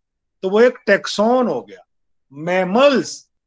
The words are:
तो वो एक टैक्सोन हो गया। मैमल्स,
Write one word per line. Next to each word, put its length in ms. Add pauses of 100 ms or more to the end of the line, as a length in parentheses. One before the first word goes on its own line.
(420)
तो 80
वो 120
एक 160 (100)
टैक्सोन 600
हो 140
गया। 240 (480)
मैमल्स, 960 (180)